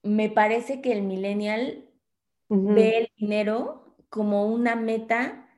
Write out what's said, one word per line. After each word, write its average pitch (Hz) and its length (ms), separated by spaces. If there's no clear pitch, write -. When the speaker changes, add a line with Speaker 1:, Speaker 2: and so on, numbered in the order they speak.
Speaker 1:
Me 214 280
parece 226 500
que 254 120
el 202 100
millennial 202 840
Speaker 2:
Ujú. 202 240
Speaker 1:
ve 220 240
el 226 180
dinero 214 800
como 208 380
una 233 300
meta 226 800